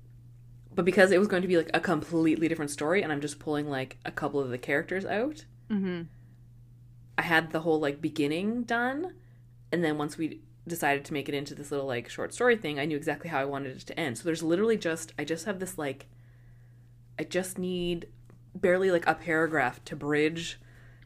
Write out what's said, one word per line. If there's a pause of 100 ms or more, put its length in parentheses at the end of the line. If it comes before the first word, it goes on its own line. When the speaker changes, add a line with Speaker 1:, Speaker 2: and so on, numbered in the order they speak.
(760)
Speaker 1:
but
because
it
was
going
to
be,
like,
a
completely
different
story,
and
I'm
just
pulling,
like,
a
couple
of
the
characters
out, (260)
Speaker 2:
Mm-hmm. (1120)
Speaker 1:
I
had
the
whole,
like,
beginning
done, (560)
and
then
once
we (260)
decided
to
make
it
into
this
little,
like,
short
story
thing,
I
knew
exactly
how
I
wanted
it
to
end.
So
there's
literally
just,
I
just
have
this,
like, (1120)
I
just
need (480)
barely,
like,
a
paragraph
to
bridge (480)